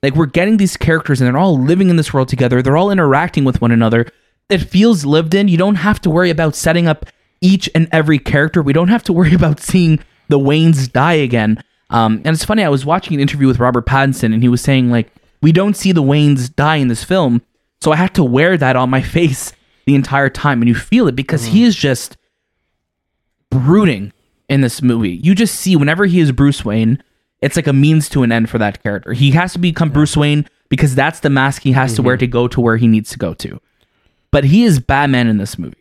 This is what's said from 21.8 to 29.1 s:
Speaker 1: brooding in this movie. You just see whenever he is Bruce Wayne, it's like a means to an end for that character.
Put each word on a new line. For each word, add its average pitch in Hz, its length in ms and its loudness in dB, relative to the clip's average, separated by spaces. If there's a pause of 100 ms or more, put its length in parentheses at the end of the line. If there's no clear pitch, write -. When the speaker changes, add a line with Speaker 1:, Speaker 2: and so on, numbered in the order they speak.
Speaker 1:
brooding 135 640 0 (360)
in 139 120 0
this 127 220 -2
movie. 117 400 -2
You 175 120 2
just 208 220 -2
see 185 200 0
whenever 160 300 0
he 180 140 2
is 147 120 2
Bruce 143 320 0
Wayne, 113 380 -2 (380)
it's 135 160 -4
like 165 100 -2
a 143 60 0
means 147 380 2
to 135 120 -2
an 117 100 0
end 113 180 -2
for 120 80 -4
that 104 240 -4
character. 101 300 -8